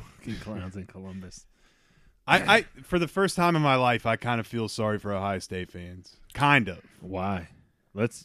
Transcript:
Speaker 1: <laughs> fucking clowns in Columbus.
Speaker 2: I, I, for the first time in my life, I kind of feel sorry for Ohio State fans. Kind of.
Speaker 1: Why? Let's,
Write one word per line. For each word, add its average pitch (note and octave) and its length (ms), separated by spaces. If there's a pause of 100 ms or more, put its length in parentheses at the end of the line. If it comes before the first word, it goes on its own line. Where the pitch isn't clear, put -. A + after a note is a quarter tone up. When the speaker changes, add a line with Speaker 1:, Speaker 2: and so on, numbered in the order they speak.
Speaker 1:
<laughs> - 140
fucking A2 160
clowns F#2+ 400
in F#2 100
Columbus. F#2+ 600 (800)
Speaker 2:
I, F#3+ 340
I, G3+ 40 (220)
for F3+ 160
the D#3 80
first F#3+ 260
time F3 220
in D#3 60
my C#3 120
life, B2 320
I A2+ 80
kind A#2+ 240
of A2 80
feel A2+ 220
sorry G#2+ 320
for G#2 120
Ohio G2 280
State F#2 320
fans. F2+ 440 (160)
Kind C3+ 360
of. E2+ 100 (220)
Speaker 1:
Why? F#2 480 (460)
Let's, A2 300